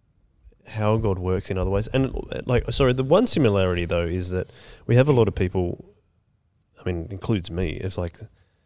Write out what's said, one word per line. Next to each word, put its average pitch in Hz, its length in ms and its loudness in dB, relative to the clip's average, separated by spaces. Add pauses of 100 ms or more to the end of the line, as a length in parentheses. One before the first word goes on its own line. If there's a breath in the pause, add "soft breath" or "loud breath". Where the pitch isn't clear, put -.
(680)
how 107 300 0
God 104 220 0
works 92 320 -2
in 95 80 -2
other 92 120 0
ways. 101 180 0
And, 131 240 0 (340)
like, 120 260 0
sorry, 131 200 2
the 131 120 -2
one 180 240 4
similarity, 95 560 2
though, 85 220 0
is 90 240 -2
that 92 180 -2 (380 loud breath)
we 117 100 4
have 131 120 6
a 151 40 6
lot 117 160 4
of 98 60 -2
people, 92 500 -2 (960)
I - 40 -10
mean, 113 260 -4
includes 98 400 -4
me, 82 240 -2
it's - 220 -8
like, 87 220 -6 (480)